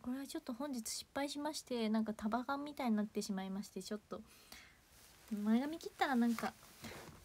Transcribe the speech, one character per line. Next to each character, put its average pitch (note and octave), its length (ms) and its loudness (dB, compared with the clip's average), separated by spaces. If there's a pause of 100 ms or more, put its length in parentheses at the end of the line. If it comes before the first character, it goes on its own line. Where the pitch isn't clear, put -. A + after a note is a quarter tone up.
こ B3 80 -4
れ B3+ 80 -2
は C#4 80 -6
ち - 100 -6
ょ D#4+ 40 -4
っ - 20 -6
と C4+ 100 -4
本 C#4 200 -4
日 A#3 180 -4
失 - 240 -6
敗 C#4 160 0
し C#4+ 80 -6
ま D4 160 -2
し - 80 -8
て、 A3+ 260 0
な A3 120 4
ん A3 40 2
か A3 80 0
束 A3 320 0
感 C#4 200 -2
み D4 100 -8
た C#4 120 -2
い A#3 40 6
に G#3+ 60 6
な G#3 80 4
っ - 20 0
て G#3+ 160 -2
し G3+ 100 -2
ま F#3+ 120 -2
い F#3+ 60 -4
ま G3 120 -4
し - 60 -12
て、 F#3+ 140 -8
ち G3 120 -6
ょ - 20 -2
っ G#3 120 -8
と G3 120 -8 (1080)
前 G#3+ 300 4
髪 D4+ 180 -2
切 G4 100 -8
っ - 80 -12
た F4 120 4
ら C4+ 80 4
な A#3 100 8
ん A#3 80 4
か - 180 0 (720)